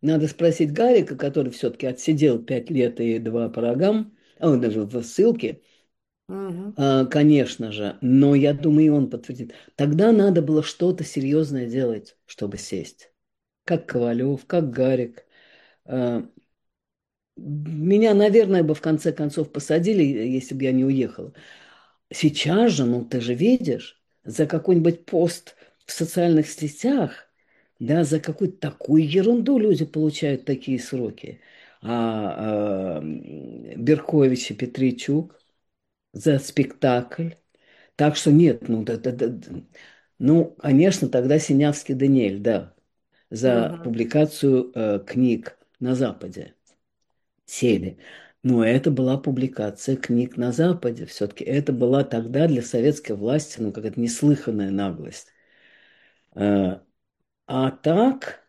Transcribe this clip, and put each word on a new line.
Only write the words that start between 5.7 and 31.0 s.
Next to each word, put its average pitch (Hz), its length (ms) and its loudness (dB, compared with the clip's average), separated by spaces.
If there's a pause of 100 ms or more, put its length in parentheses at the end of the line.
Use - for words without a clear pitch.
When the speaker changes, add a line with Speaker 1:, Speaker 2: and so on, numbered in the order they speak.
Speaker 2:
Мгм. 190 480 -10
Speaker 1:
А, 135 280 2
конечно 143 680 2
же, 104 300 -6
но 135 340 6
я 143 180 4
думаю, 151 340 4
и - 20 6
он 143 200 2
подтвердит. 127 440 -12 (220)
Тогда 156 360 2
надо 196 300 4
было 151 220 0
что-то 175 400 -2
серьёзное 143 640 -2
делать, 117 580 -4
чтобы 101 320 -10
сесть. - 540 -12 (540)
Как 165 220 -2
Ковалёв, 127 600 -2
как 165 240 -2
Гарик. 127 540 -2 (600)
А, 120 380 -4 (1120)
меня, 160 760 0
наверное, 196 500 6
бы 156 120 0
в - 60 -16
конце 156 320 0
концов 151 380 -4
посадили, 170 520 0
если 127 520 -2
бы 135 100 -4
я 131 80 0
не 131 120 2
уехала. 127 480 -2 (800)
Сейчас 175 600 2
же, 139 120 0
ну, 120 200 -2
ты 123 160 -4
же 120 140 -4
видишь, 165 640 0 (240)
за 147 220 -2
какой-нибудь 170 580 2
пост - 500 -2 (300)
в - 60 -16
социальных 165 580 0
сетях, 214 800 -4 (520)
да, 147 260 0
за 151 140 0
какую-то 165 400 -6
такую 151 500 2
ерунду 233 500 2
люди 180 260 2
получают 151 600 -2
такие 131 340 -4
сроки. - 640 -10 (400)